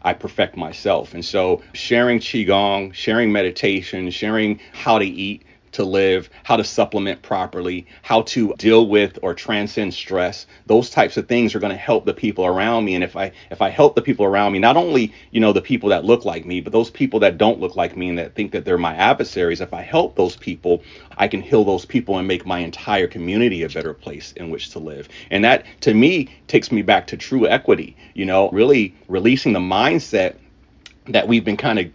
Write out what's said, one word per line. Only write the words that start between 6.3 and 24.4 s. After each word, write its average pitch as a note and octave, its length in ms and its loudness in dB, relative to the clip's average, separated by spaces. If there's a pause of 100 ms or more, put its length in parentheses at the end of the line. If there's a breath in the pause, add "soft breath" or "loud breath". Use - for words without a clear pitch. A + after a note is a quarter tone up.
how A#2+ 140 0
to G#2+ 80 0
supplement G2 580 -2
properly, F2+ 640 -6 (160 soft breath)
how A2+ 200 2
to A2 360 0
deal A2+ 280 6
with G2+ 360 2
or F2+ 120 -2
transcend G#2 600 -4
stress. F#2 520 -4 (200 soft breath)
Those A#2+ 240 4
types - 260 0
of G#2+ 100 -4
things A#2+ 280 0
are G#2 60 -6
gonna G2 160 -4
help - 280 -2
the G2 100 -2
people A#2+ 300 -2
around G#2+ 400 0
me. F#2+ 120 -2
And F2 80 -2
if - 120 -8
I, F#2+ 160 -6 (180 soft breath)
if - 120 -6
I G2 80 2
help D3 240 6
the - 80 2
people G#2 240 0
around G2 260 2
me, F#2+ 60 -2
not A2+ 180 6
only, D#3+ 360 2 (180 soft breath)
you A2+ 100 0
know, G#2+ 120 6
the G2 100 0
people A#2 280 -2
that E2+ 140 0
look A#2+ 200 4
like F2+ 200 -6
me, F2+ 160 -6
but D2+ 120 -10
those A2+ 180 2
people C3 300 -2
that F2+ 180 4
don't A2 220 2
look F2+ 160 -6
like F2+ 200 -4
me F2+ 140 -6
and E2+ 80 -4
that D#2 160 -8
think G#2+ 180 -6
that E2 120 -6
they're F2+ 120 0 (140)
my D#2 60 -6
adversaries, F#2 640 0
if F2+ 120 -10
I E2+ 100 -10
help - 340 -2
those F2+ 200 0
people, F2 460 -2 (340 loud breath)
I G2+ 120 0
can G2 140 -6
heal A2 220 4
those F#2+ 200 -2
people G#2+ 340 -2
and F#2 100 -4
make F2+ 160 -2
my F#2 140 -4
entire F2+ 480 -2
community F#2 560 -2
a D#2 60 -4
better D#2 260 -8
place - 380 -16
in F2 180 -14